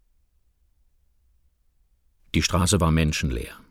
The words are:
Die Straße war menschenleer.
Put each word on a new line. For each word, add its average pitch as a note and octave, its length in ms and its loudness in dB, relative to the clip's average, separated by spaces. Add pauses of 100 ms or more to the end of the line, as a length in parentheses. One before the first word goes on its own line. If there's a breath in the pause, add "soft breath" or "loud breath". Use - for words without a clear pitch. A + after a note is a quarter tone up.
(2250)
Die - 60 2
Straße F2 400 0
war D#2+ 100 2
menschenleer. D2+ 680 -2 (140)